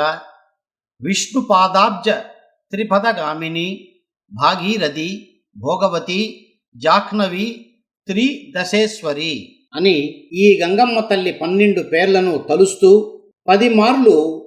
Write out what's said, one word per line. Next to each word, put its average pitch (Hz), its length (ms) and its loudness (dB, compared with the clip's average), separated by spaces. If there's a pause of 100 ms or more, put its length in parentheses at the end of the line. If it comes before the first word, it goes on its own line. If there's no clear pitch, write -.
(1000)
విష్ణుపాదాబ్జ 190 1080 0 (640)
త్రిపదగామిని, 170 920 -4 (640)
భాగీరథి, 165 760 -2 (460)
భోగవతి, 175 680 -2 (540)
జాహ్నవి, 190 720 0 (600)
త్రిదశేశ్వరి 185 1300 -4 (420)
అని 175 200 2 (380)
ఈ 190 140 4 (100)
గంగమ్మ 220 420 0
తల్లి 190 340 -2
పన్నెండు 185 500 0
పేర్లను 185 540 0
తలుస్తూ 185 540 4 (560)
పది 202 220 4
మార్లు 226 460 4 (320)